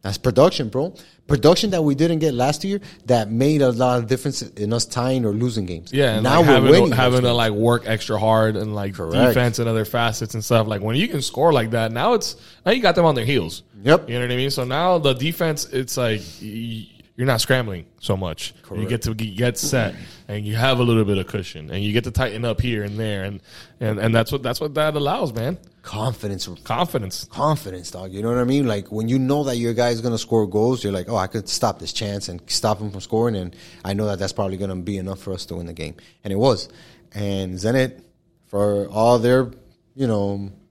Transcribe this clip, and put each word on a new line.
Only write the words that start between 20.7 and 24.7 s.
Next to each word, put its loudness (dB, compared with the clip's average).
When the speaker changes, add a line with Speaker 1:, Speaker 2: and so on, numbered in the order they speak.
Speaker 2:
a 4
little 4
bit 0
of -4
cushion, -10
and -4
you -2
get 2
to -8
tighten -2
up -2
here -2
and -8
there, -4
and, -8
and, -2
and 2
that's 2
what, -4
that's -4
what -6